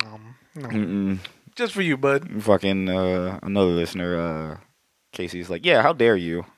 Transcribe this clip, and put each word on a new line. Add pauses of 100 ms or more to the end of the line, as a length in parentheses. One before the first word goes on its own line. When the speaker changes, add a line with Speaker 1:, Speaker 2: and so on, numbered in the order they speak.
Speaker 1:
nom. (200)
Nom.
Speaker 2:
Mm-mm. (360)
Speaker 1:
Just
for
you,
bud.
Speaker 2:
Fucking,
uh,
another
listener,
uh, (560)
Casey's
like,
"Yeah,
how
dare
you?" (120)